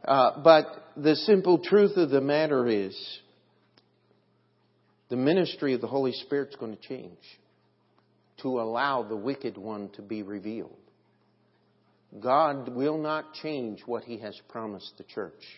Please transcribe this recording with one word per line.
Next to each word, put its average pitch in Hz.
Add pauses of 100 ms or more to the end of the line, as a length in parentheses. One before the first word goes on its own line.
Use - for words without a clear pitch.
Uh, 131
but 156 (320)
the 147
simple 180
truth 202
of 165
the 135
matter 143
is, 98 (2000)
the 120
ministry 147
of 120
the 117
Holy 135
Spirit's 139
gonna 110
change 104 (1200)
to 127
allow 120
the 107
wicked 117
one 101
to -
be 104
revealed. 101 (1400)
God 135
will 139
not 156
change 127
what 117
He 117
has 104 (140)
promised 107
the -
church. - (140)